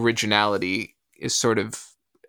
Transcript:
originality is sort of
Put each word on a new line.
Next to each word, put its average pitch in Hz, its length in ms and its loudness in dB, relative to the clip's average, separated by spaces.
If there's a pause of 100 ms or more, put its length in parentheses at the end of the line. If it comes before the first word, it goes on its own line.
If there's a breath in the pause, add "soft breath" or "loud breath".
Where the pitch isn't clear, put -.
(140)
originality 104 840 0 (220)
is - 180 -6
sort 113 240 2
of 110 260 -8 (440)